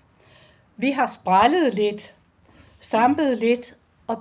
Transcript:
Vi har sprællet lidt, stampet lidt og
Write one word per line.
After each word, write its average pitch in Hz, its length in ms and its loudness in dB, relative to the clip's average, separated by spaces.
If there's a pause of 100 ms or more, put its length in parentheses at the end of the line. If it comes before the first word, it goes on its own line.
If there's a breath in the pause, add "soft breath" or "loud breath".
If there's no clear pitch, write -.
(760 soft breath)
Vi 254 140 0
har 262 160 -2
sprællet 240 640 2
lidt, 208 420 -4 (640 soft breath)
stampet 262 580 0
lidt 233 380 -4 (320)
og 226 140 -6